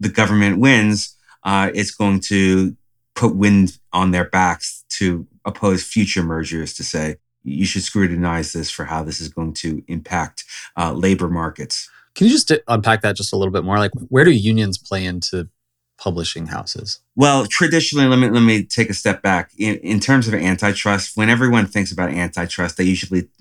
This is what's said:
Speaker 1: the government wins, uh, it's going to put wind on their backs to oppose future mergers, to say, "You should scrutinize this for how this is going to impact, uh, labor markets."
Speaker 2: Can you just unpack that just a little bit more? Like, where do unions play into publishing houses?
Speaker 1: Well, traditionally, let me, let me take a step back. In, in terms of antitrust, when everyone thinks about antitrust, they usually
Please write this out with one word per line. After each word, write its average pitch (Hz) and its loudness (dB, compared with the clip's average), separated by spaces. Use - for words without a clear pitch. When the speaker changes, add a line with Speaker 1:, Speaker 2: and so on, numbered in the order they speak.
Speaker 1:
the 101 -2
government 101 2
wins, 107 2
uh, 98 0
it's 101 -4
going 98 0
to 95 2
put 113 0
wind 98 4
on 92 2
their 90 0
backs 90 -2
to 87 -2
oppose 95 -2
future 101 -2
mergers, 80 -6
to - -12
say, 78 -6
"You 71 -2
should 98 -4
scrutinize 85 -2
this 82 -6
for - -10
how 80 -6
this 78 -8
is 80 -10
going 80 -8
to 78 -6
impact, 85 -8
uh, 82 -2
labor 90 0
markets." - -6
Speaker 2:
Can 190 4
you 240 6
just 294 2
unpack 113 2
that 101 0
just 101 -6
a 101 -4
little 98 0
bit 95 -2
more? 98 0
Like, 101 0
where 131 4
do 180 8
unions 107 2
play 95 -4
into 90 -6
publishing 82 -6
houses? - -10
Speaker 1:
Well, 135 4
traditionally, 151 2
let 127 6
me, 127 4
let 120 4
me 110 4
take - -2
a 101 -4
step 98 -2
back. 92 -2
In, 107 -2
in 98 -2
terms 131 2
of 107 0
antitrust, 98 -2
when 110 2
everyone 120 2
thinks 98 -4
about 90 -2
antitrust, 87 -4
they 92 0
usually 92 0